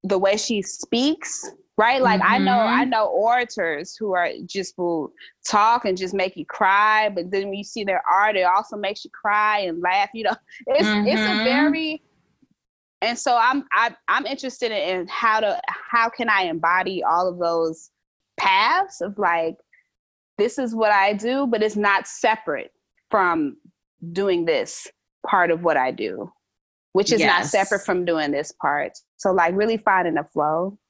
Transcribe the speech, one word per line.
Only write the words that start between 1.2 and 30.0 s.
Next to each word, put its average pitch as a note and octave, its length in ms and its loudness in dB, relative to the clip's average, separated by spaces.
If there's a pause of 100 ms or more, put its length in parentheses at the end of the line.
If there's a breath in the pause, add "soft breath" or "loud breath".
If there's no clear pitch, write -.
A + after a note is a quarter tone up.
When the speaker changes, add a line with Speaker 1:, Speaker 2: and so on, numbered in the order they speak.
Speaker 1:
right? A#3+ 240 4
Like, G#3+ 220 2
I G#3+ 160 4
know, F#3+ 180 2
Speaker 2:
Mm-hmm. A3+ 240 2
Speaker 1:
I - 40 0
know A3+ 200 0
orators G3+ 880 -2
who G3+ 200 -4
are F3 140 0 (180)
just - 320 -8
will E3+ 320 -2 (360 loud breath)
talk A3+ 380 2
and F#3+ 100 0
just F#3 200 -6
make F#3 200 -2
you D#3 100 -10
cry, G#3+ 640 2
but F3+ 200 -6
then G3 200 -2
when G3 100 -6
you G3+ 40 -10
see G#3+ 200 -10
their F#3+ 180 -2 (100)
art, G#3 240 2
it F#3 120 2
also G3+ 300 0
makes G3+ 280 -6
you - 60 -20
cry G#3+ 480 0
and E3+ 200 -4
laugh, F#3 360 0
you A3+ 80 -8
know? G#3+ 120 0 (160)
<laughs> - 160 -14
It's, E4+ 200 2 (200)
it's A3 140 2
a G#3+ 40 0
Speaker 2:
Mm-hmm. G#3+ 180 0
Speaker 1:
very, D4+ 600 0 (1000)
and A#3+ 180 -4
so B3 180 0
I'm, C4 360 2
I, A3+ 200 2 (140)
I'm B3 180 0
interested B3+ 460 -6
in, G#3 60 -4 (240)
in F3 80 -8
how A3 320 0
to, G3+ 260 0
how - 400 0
can A3+ 220 -4
I G3 140 2
embody F3 600 0
all F3 240 2
of F3+ 100 -6
those E3 520 -2 (480)
paths A#3+ 640 2
of, G3 160 -8
like, E3+ 400 0 (800 soft breath)
this A3 200 0
is A#3+ 160 -4
what A3 200 2
I G3 200 4
do, B3 340 -2
but A3+ 140 0
it's G#3+ 140 0
not G3+ 320 2
separate - 640 -2 (400)
from E3+ 460 0 (560)
doing F3+ 320 0
this D3 420 -2 (400)
part F3 240 2
of E3+ 120 -2
what D#3+ 140 2
I C3 140 0
do, F#2+ 400 -8 (600)
which G3 180 2
is A3 80 4
not - 220 4
Speaker 2:
Yes. C#3+ 100 -4
Speaker 1:
separate G3 340 0
from F3+ 200 0
doing D#3 260 0
this C#3+ 220 -4
part. C#3+ 440 -4 (200)
So, F#3+ 160 -2
like, F3 220 2
really A3 220 0
finding F3+ 400 2